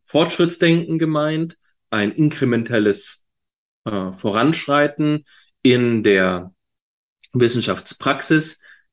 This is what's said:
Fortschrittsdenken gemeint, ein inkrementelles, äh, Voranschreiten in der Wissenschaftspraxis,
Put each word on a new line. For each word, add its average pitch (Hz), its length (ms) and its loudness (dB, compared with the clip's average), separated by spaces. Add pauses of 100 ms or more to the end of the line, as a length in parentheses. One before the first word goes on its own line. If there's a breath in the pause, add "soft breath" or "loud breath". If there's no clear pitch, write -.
Fortschrittsdenken 170 920 0
gemeint, 156 580 -4 (320)
ein 104 240 -2
inkrementelles, 120 1120 -2 (600)
äh, 95 280 -6
Voranschreiten 147 1120 0 (380 soft breath)
in 120 400 2
der 92 500 2 (800)
Wissenschaftspraxis, 123 1300 -2 (320 soft breath)